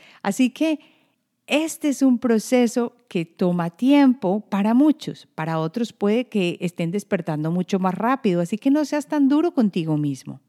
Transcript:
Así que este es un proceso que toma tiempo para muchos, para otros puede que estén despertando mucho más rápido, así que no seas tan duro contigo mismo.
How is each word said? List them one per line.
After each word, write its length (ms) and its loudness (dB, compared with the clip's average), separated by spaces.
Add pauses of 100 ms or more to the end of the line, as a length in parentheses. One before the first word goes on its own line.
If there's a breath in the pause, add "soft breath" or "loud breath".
(220 soft breath)
Así 280 0
que 300 -2 (680 soft breath)
este 420 -2
es 120 -2
un 160 4
proceso 800 0 (120)
que 160 -4
toma 460 -2
tiempo 800 2
para 240 0
muchos, 640 0
para 240 -4
otros 340 -4
puede 340 0
que 320 -2
estén 300 -4
despertando 640 -4
mucho 260 -2
más 160 -2
rápido, 480 0
así 160 -4
que 140 0
no 120 2
seas 240 -6
tan 220 2
duro 240 2
contigo 420 0
mismo. 540 -6